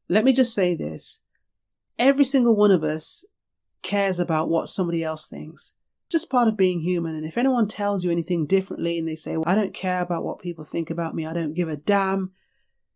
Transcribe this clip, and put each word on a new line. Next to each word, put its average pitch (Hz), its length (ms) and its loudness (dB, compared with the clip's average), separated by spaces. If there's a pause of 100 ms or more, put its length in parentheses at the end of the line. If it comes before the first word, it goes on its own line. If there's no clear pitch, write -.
(100)
let 220 140 2
me 262 80 6
just 247 220 4
say 180 200 2
this. 156 480 -4 (760)
Every 269 260 4
single 240 320 4
one 208 140 6
of 165 120 4
us 156 440 -2 (560)
cares 196 360 0
about 160 300 0
what 165 200 0
somebody 165 340 0
else 156 260 -4
thinks. - 460 -10 (360)
Just - 200 0
part 240 180 2
of 220 80 0
being 185 240 2
human. 165 340 -2
And 156 120 -6
if 160 100 -10
anyone 247 320 2
tells 202 360 -2
you 175 60 0
anything 170 360 0
differently 170 520 0
and 165 80 -4
they 160 80 -4
say, 160 220 -4
"Well, 160 120 0
I 185 60 2
don't 214 200 0
care 180 260 -4
about 170 240 -4
what 160 160 -6
people 165 240 -8
think 269 260 -4
about 160 240 -4
me, 156 120 -4
I 160 60 -8
don't 165 220 -4
give 165 140 -2
a 156 80 -4
damn," 190 560 0 (640)